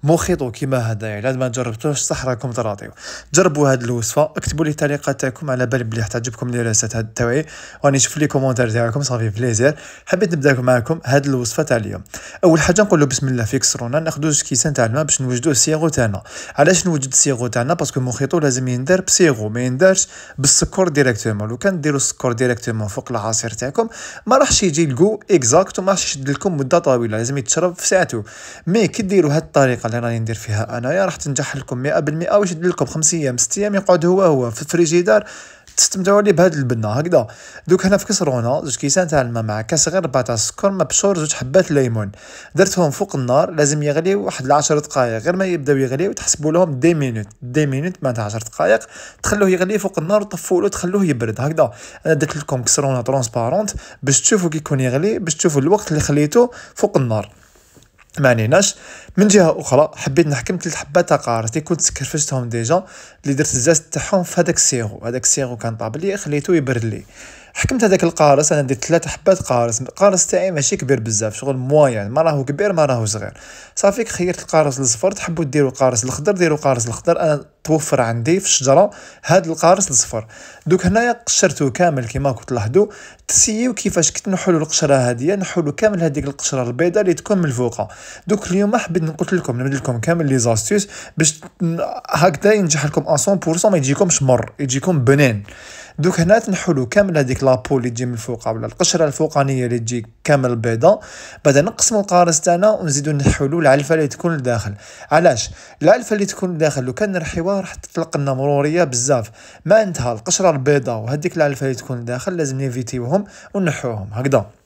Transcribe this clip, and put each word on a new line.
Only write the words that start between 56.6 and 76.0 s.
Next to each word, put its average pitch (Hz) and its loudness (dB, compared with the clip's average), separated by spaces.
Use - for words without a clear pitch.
فوق 202 0
النار. 113 -2
ما 139 4
عليناش. 123 2
من 196 6
جهه 185 6
اخرى 147 2
حبيت 151 0
نحكم 147 -4
ثلاث 160 -6
حبات 175 0
تاع 151 2
قارص 113 -2
اللي 139 -4
كنت 156 -4
سكرفشتهم 135 -4
ديجا، 117 -2
اللي 139 0
درت 143 -2
الزاز 151 2
تاعهم - -4
في 175 -4
هذاك - 0
السيرو. 113 -2
هذاك 120 -6
السيرو 123 -2
كان 113 -8
طاب 113 -6
لي، 190 -4
خليته 147 -2
يبرد 123 -2
لي. 107 -8
حكمت 240 0
هذاك 185 4
القارص، 151 4
انا 147 2
درت 131 -2
ثلاث 165 2
حبات 185 0
قارص. 120 -2
القارص 185 2
تاعي 185 0
ماشي 156 -2
كبير 135 0
بزاف، 107 -4
شغل 135 -4
موين، 127 2
ما 135 0
راهو 151 2
كبير 147 -2
ما 160 4
راهو 123 0
صغير. 104 -6
صافي 202 2
خيرت 180 -4
القارص 147 0
الصفر، 135 0
تحبوا 170 -4
ديروا 139 0
القارص 127 0